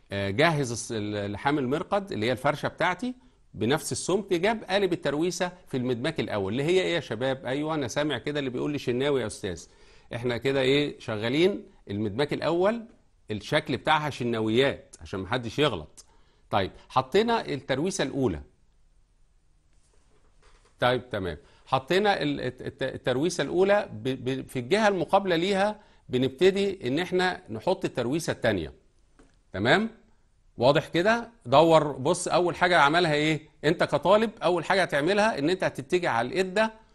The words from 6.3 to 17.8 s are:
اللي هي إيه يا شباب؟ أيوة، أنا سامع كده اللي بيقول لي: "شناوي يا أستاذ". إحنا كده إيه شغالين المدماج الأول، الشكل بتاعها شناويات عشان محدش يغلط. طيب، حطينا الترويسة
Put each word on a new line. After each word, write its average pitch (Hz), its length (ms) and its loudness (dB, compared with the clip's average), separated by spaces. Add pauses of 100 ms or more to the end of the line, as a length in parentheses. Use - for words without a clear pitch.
اللي 127 120 -2
هي 180 180 2
إيه 170 120 -2
يا 165 60 -2
شباب؟ 127 460 -4
أيوة، 147 280 -4
أنا 139 140 -2
سامع 147 300 -2
كده 147 200 -4
اللي 135 120 -2
بيقول 139 220 -4
لي: 143 60 -4
"شناوي 131 420 0
يا 113 60 -2
أستاذ". 95 400 -8 (480)
إحنا 120 220 -4
كده 135 240 0
إيه 143 380 2
شغالين 127 680 0 (260)
المدماج 107 420 -2
الأول، 190 520 0 (460)
الشكل 143 460 -2
بتاعها 151 340 0
شناويات 117 880 0
عشان - 200 -8
محدش 113 380 -6
يغلط. 110 460 -2 (460)
طيب، 98 200 0 (180)
حطينا 214 580 0
الترويسة 147 580 -4